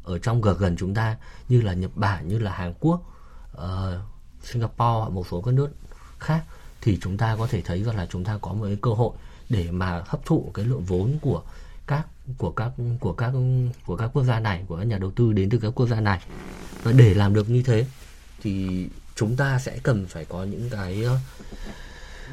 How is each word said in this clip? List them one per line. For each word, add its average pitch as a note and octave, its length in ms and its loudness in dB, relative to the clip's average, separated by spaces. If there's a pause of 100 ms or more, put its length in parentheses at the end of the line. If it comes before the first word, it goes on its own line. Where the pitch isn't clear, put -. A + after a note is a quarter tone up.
ở F2 160 -4
trong A#2 220 2
gần G2+ 180 4
gần F2+ 180 4
chúng F#2 160 -2
ta A2 240 0 (320)
như B2 120 8
là G2+ 120 2
Nhật F2+ 220 -2
Bản, F#2+ 320 0
như G#2+ 120 0
là G2+ 120 -2
Hàn F2 280 -6
Quốc, F3 320 0 (420)
ờ, F#2 480 -4 (420)
Singapore A#2 560 0
hoặc - 100 -2
một F2+ 220 -4
số F2 100 -4
các A#2+ 120 0
nước C#3+ 160 2 (500)
khác D#3 240 -2 (380)
thì G2 200 4
chúng F#2 160 -4
ta A2+ 180 2
có G#2 120 -2
thể G2 140 0
thấy F2+ 220 -2
rằng A2+ 120 -2
là F#2 100 -2
chúng F2+ 180 -6
ta G#2 180 -2
có F2+ 120 -6
một G#2+ 120 -2
cái G2+ 160 -2
cơ A#2 100 2
hội A2+ 200 2 (380)
để E2+ 220 0
mà F2+ 340 -2
hấp - 200 -6
thụ - 280 2
cái G2+ 120 -2
lượng A#2 180 0
vốn F#2+ 380 2
của F#2+ 220 0 (440)
các, D3 200 -2 (300)
của F2 140 -2
các, A2+ 200 -2 (280)
của F#2 140 0
các, A#2+ 200 -2 (520)
của F2+ 100 -2
các A2+ 180 -2
quốc C#3+ 100 4
gia B2 160 4
này, G2 280 -2
của E2 100 -4
các F2+ 60 -2
nhà A2 140 0
đầu F#2+ 140 -2
tư A#2 220 4
đến F#2+ 160 4
từ A#2 100 4
các G#2+ 160 0
quốc B2 120 4
gia A#2 120 2
này. G2+ 220 2 (640)
Và A2+ 80 4
để A#2+ 220 12
làm G2+ 200 6
được G#2 160 2
như B2 140 4
thế A#2+ 220 4 (560)
thì F#2+ 440 -2 (300)
chúng A2 200 2
ta C3+ 240 2
sẽ - 240 -6
cần G#2 260 4
phải D#2+ 160 -10
có F2 180 -6
những G2+ 260 -4
cái, G2+ 340 -4
ờ, B2+ 160 2 (1120)